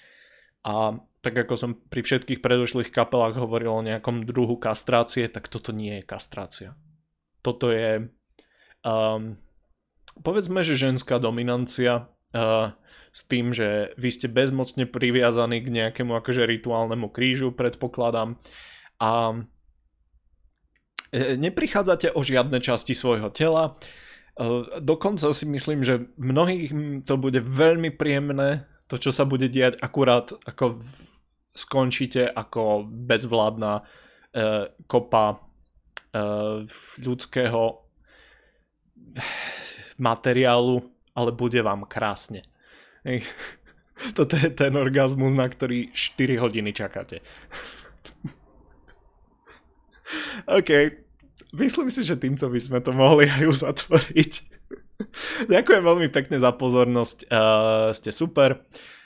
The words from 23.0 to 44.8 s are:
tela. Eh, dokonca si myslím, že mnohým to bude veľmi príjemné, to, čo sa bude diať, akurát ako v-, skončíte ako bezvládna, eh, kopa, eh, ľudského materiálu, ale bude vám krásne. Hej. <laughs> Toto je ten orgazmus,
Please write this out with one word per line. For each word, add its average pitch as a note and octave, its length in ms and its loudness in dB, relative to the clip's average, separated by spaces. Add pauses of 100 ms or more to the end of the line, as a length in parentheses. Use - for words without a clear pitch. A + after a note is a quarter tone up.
tela. D#3+ 420 2 (640)
Eh, A#2+ 240 -2 (160)
dokonca D#3 560 0
si - 80 -4
myslím, C#3+ 400 -2
že B2 320 0
mnohým D3 880 -2
to C3+ 160 0
bude C3 240 0
veľmi D#3+ 480 2
príjemné, C#3+ 720 -2 (260)
to, C3 80 -6
čo C3 160 -2
sa C3+ 160 2
bude C3 240 0
diať, B2+ 240 2
akurát B2 560 2 (160)
ako A2+ 320 -4
v-, B2+ 240 -20 (480)
skončíte B2+ 720 -2
ako G#2+ 640 -2
bezvládna, A2+ 960 0 (480)
eh, G#2+ 400 -2 (160)
kopa, A2 560 2 (720)
eh, G#2+ 480 -4 (320)
ľudského B2 880 -2 (2250)
materiálu, B2 800 2 (320)
ale A#2+ 180 0
bude A#2+ 300 0
vám G2+ 240 -2
krásne. G#2 640 -6 (560)
Hej. B2 240 -4 (400)
<laughs> - 480 -14
Toto C#3+ 160 2
je D#3 160 2
ten C#3 240 0
orgazmus, C3+ 640 2